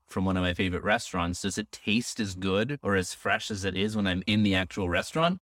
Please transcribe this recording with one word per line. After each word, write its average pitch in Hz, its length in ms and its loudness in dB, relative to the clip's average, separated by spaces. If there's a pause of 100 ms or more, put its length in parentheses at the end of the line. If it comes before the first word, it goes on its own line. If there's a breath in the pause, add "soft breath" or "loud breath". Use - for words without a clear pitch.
from 98 180 -2
one 95 120 2
of 90 60 2
my 90 100 2
favorite 90 300 -2
restaurants, 87 580 0
does 98 160 -4
it 107 140 -6
taste - 480 -2
as 98 140 -2
good 98 480 0
or 101 140 0
as 92 180 0
fresh 107 380 -2
as 98 140 -4
it 95 100 -2
is 107 200 0
when 104 120 0
I'm 90 180 0
in 107 180 4
the 98 120 4
actual 92 320 0
restaurant? 160 580 0